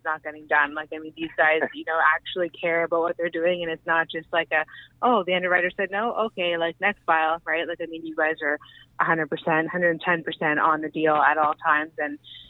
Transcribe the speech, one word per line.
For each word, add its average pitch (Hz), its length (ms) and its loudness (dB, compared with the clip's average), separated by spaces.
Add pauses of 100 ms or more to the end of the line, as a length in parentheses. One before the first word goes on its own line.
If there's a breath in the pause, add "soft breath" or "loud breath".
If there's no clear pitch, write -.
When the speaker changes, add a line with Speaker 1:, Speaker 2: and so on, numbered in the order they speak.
Speaker 1:
not 156 160 -4
getting 151 240 -12
done. 147 300 2
Like, 156 180 -8
I 156 60 -8
mean, 156 180 -14
these 160 180 -8
guys, 156 320 4
Speaker 2:
<laughs> - 60 -8
Speaker 1:
you 151 140 -12
know, 160 100 -2 (180)
actually 175 340 -4
care 170 340 -2
about 165 180 0
what 175 160 -2
they're 170 120 -2
doing, 170 340 -2
and 165 80 -6
it's 165 160 -10
not 165 240 2
just 160 200 -8
like 165 200 0
a, 151 140 2 (360 loud breath)
"Oh, 226 240 4
the 180 80 0
underwriter 180 420 2
said 196 140 -2
no, 208 240 -2 (120)
okay, 175 320 -2
like, 170 220 -2
next 202 260 -2
file," 160 420 2
right? 160 200 0
Like, 170 140 -6
I 170 60 -6
mean, 165 180 -10
you 160 100 -10
guys 160 280 0
are 147 160 -2 (400 loud breath)
a - 40 2
hundred 160 260 0
percent, 165 400 0
hundred 175 220 0
and 165 100 -4
ten 170 220 0
percent 151 360 -2
on 156 220 2
the 156 80 -6
deal 156 260 2
at 147 240 4
all 151 160 2
times, 156 420 0
and, 151 220 -6 (300 loud breath)